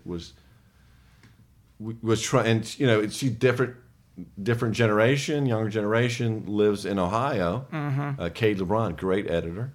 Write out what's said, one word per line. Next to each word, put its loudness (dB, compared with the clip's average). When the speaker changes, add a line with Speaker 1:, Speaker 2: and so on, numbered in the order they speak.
Speaker 1:
was, -10
w-, -10
was 2
trying, 2
and, 0
you 2
know, 6
it's, -2
she -2
different, 0
different 0
generation, 2
younger 0
generation, 0
lives 2
in -2
Ohio, 0
Speaker 2:
Mm-hmm. -4
Speaker 1:
uh, -4
Kate 0
LeBron, -2
great -2
editor. -4